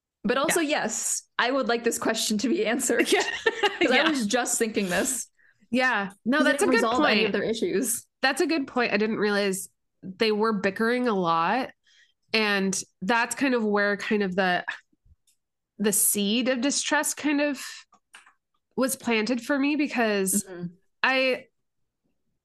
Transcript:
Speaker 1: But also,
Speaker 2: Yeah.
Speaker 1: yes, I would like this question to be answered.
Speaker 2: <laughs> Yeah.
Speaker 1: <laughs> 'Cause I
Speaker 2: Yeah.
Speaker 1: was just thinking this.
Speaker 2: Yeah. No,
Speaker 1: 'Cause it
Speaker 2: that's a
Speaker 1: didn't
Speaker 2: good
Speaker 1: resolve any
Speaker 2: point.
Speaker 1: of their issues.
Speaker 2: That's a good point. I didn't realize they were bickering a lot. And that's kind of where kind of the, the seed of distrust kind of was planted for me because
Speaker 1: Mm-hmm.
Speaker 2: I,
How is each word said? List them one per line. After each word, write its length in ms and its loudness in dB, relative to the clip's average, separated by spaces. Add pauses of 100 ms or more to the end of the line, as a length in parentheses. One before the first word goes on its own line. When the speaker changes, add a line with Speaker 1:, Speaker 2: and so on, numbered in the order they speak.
(260)
Speaker 1:
But 120 0
also, 220 0
Speaker 2:
Yeah. 240 0
Speaker 1:
yes, 400 -6 (140)
I 140 2
would 180 0
like 160 0
this 140 0
question 400 -2
to 100 0
be 160 0
answered. 440 0
Speaker 2:
<laughs> 40 4
Yeah. 80 4
Speaker 1:
<laughs> 580 -2
'Cause 120 4
I 40 4
Speaker 2:
Yeah. 140 4
Speaker 1:
was 160 0
just 320 0
thinking 320 -2
this. 380 -2 (420)
Speaker 2:
Yeah. 420 0 (140)
No, 140 2
Speaker 1:
'Cause 80 4
it 40 6
Speaker 2:
that's 120 0
a 20 4
Speaker 1:
didn't 60 4 (100)
Speaker 2:
good 60 2
Speaker 1:
resolve 180 2
any 160 4
Speaker 2:
point. 60 4
Speaker 1:
of 60 -2
their 100 0
issues. 640 -2 (140)
Speaker 2:
That's 200 2
a 60 2
good 200 -2
point. 260 -2
I 40 0
didn't 200 0
realize 500 0 (340)
they 300 -2
were 220 0
bickering 540 0
a 60 0
lot. 560 0 (640)
And 480 0 (200)
that's 340 0
kind 180 0
of 120 0
where 320 2
kind 260 -2
of 120 -2
the, 300 2 (1120)
the 120 0
seed 580 0
of 120 -2
distrust 560 -2
kind 240 -2
of 200 -2 (1120)
was 200 0
planted 460 -2
for 180 -2
me 160 0
because 720 0
Speaker 1:
Mm-hmm. 200 -12 (380)
Speaker 2:
I, 420 0 (1000)